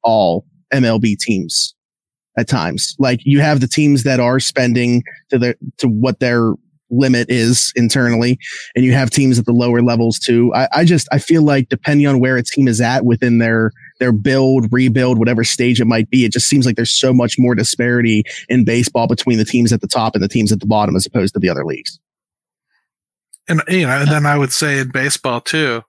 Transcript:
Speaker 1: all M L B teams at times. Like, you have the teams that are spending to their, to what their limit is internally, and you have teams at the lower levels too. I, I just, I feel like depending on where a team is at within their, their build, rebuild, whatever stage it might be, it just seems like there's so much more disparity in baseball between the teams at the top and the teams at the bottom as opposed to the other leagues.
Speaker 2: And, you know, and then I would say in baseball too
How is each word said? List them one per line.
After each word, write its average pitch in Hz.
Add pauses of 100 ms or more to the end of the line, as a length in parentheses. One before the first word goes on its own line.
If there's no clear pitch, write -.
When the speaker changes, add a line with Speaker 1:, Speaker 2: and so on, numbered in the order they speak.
Speaker 1:
all 104 (240)
M 131
L 113
B 104
teams - (640)
at 117
times. -
Like, 127
you 139
have 151
the 127
teams 143
that 131
are 123
spending 120 (280)
to 135
their, 120 (240)
to 135
what 113
their 120 (400)
limit 123
is 120
internally, 120 (380)
and 123
you 127
have 127
teams 131
at 120
the 120
lower 120
levels 117
too. 120
I, 127
I 156
just, 170
I 143
feel 160
like 143
depending 143
on 135
where 127
a 120
team 135
is 113
at 120
within 120
their, 113 (260)
their 127
build, 131
rebuild, 123
whatever 117
stage 120
it 113
might 113
be, 127
it 104
just -
seems 131
like 117
there's 117
so 131
much 120
more 123
disparity 117 (260)
in 123
baseball 117
between 117
the 110
teams 120
at 113
the -
top 113
and 95
the 101
teams 107
at 101
the 95
bottom 104
as 95
opposed 98
to 101
the 92
other 80
leagues. - (1500)
Speaker 2:
And, 156
you 180
know, 127
and 147
then 147
I 147
would 139
say 143
in 131
baseball 131
too 131